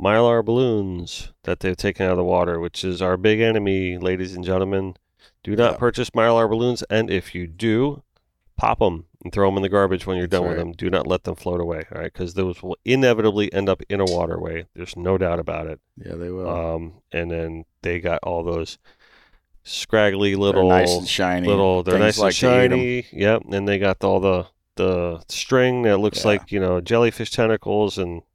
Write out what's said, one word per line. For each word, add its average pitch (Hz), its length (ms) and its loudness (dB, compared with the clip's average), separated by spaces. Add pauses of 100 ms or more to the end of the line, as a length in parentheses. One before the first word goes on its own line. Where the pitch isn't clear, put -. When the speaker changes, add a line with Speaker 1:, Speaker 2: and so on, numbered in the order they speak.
Speaker 1:
Mylar 117 440 4
balloons 104 880 -2 (120)
that - 160 -4
they've 92 160 -2
taken 98 300 -2
out 92 60 2
of 90 60 2
the 90 60 0
water, 87 360 0
which 87 240 -8
is 92 180 -4
our 92 160 0
big 107 220 2
enemy, 98 580 0
ladies 92 360 -2
and 90 100 -10
gentlemen. 95 520 -2 (460)
Do 101 140 -4
not 117 160 4
Speaker 2:
Yeah. - 60 -6
Speaker 1:
purchase 120 320 -2
Mylar 117 380 4
balloons, 117 360 0
and 110 260 0
if - 240 -4
you 87 120 -6
do, 113 560 0 (540)
pop 113 260 0
'em 85 220 0 (200)
and 90 80 -10
throw 101 160 2
'em 98 80 0
in 95 60 0
the 98 80 -2
garbage 95 360 0
when 95 120 -2
you're 90 80 -2
Speaker 2:
That's 90 140 0
Speaker 1:
done 90 80 -2
with 85 100 -4
Speaker 2:
right. 85 60 -4
Speaker 1:
them. 85 80 -10
Do 90 180 -6
not 87 160 0
let 92 180 -2
them 92 100 -6
float 90 280 -4
away, 82 220 -6 (100)
all 80 60 -10
right? 82 120 -10
'Cause 87 220 -10
those 92 280 -4
will 90 220 -8
inevitably 110 680 2
end 98 180 0
up 95 200 0
in 98 100 -2
a 95 60 2
waterway. 85 680 -4
There's 87 220 -14
no 90 220 0
doubt 87 200 0
about 82 280 -6
it. 78 140 -12 (160)
Speaker 2:
Yeah, 85 180 -14
they 87 160 -10
will. 90 180 -8
Speaker 1:
Um, 82 460 -6 (180)
and 85 180 -4
then 82 340 -6 (180)
they 87 180 -4
got 85 220 -2
all 85 200 -4
those 82 360 -6 (840)
scraggly 101 640 0
Speaker 2:
They're 98 100 0
Speaker 1:
little, 95 280 4
Speaker 2:
nice 92 280 4
and 90 120 -4
shiny. 90 380 0
Speaker 1:
little, 95 360 2
they're 90 120 0
Speaker 2:
Things 101 100 4
Speaker 1:
nice 107 120 2
and 110 80 2
Speaker 2:
like 92 120 2
to 127 100 0
eat 123 180 6
'em. 123 60 4
Speaker 1:
shiny. 123 420 -2
Yep, 104 300 2 (100)
and 98 160 0
they 101 100 2
got 95 240 0
all 95 180 2
the, 92 260 0 (300)
the 87 520 -2
string 127 540 0
that 104 160 4
looks 101 220 0
Speaker 2:
Yeah. 107 80 2
Speaker 1:
like, 104 240 0
you 101 80 -2
know, 90 200 0
jellyfish 117 500 0
tentacles, 107 680 0
and 87 240 -6 (120)